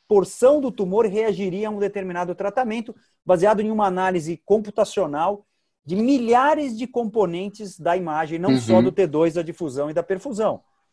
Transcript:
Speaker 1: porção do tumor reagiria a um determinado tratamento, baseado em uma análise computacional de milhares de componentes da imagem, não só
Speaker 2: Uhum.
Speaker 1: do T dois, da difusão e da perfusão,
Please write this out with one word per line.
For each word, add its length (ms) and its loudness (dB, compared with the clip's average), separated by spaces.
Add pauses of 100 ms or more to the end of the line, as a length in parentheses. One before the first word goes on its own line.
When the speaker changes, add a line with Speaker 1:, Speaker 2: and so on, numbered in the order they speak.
Speaker 1:
porção 520 4
do 120 -2
tumor 340 0
reagiria 640 -2
a 40 -6
um 60 -8
determinado 560 -4
tratamento, 600 -4 (280)
baseado 360 4
em 100 -2
uma 160 0
análise 580 -2
computacional 1000 0 (400)
de 100 -4
milhares 840 2
de 80 -6
componentes 920 -4
da 160 0
imagem, 420 -4
não 200 2
só 180 2
Speaker 2:
Uhum. 80 8
Speaker 1:
do 80 0
T 160 0
dois, 280 2
da 60 -2
difusão 480 -6
e 40 -8
da 100 -2
perfusão, 580 -4 (320)